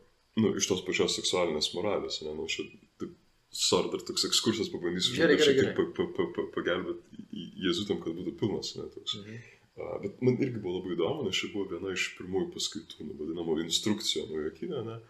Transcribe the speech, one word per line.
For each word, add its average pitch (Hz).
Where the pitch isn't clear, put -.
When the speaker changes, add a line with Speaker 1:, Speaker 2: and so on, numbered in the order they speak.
Speaker 1:
nu, 110
iš 95
tos 92
pačios 90
seksualinės 85
moralės, 87
ne, 76
nu, 78
čia 80
taip, 85
sorry, -
dar -
toks -
ekskursas, 101
pabandysiu, 90
Speaker 2:
Gerai, 147
Speaker 1:
žinai, 156
Speaker 2:
gerai, 151
Speaker 1:
šiek 139
tiek 127
Speaker 2:
gerai. -
Speaker 1:
pa-, 87
pa-, 87
pa-, 85
pa-, -
pagelbėt 87
j-, 87
jėzuitam, 90
kad 82
būtų 87
pilnas, -
ne, 78
toks. -
Speaker 2:
Mhm. 107
Speaker 1:
A, 82
bet -
man 123
irgi 123
buvo 90
labai 90
įdomu, 110
nes 92
čia -
buvo 101
viena 87
iš 90
pirmųjų 90
paskaitų, -
nu, -
vadinamo 80
instrukcijo 82
naujokyne, 107
ne, 113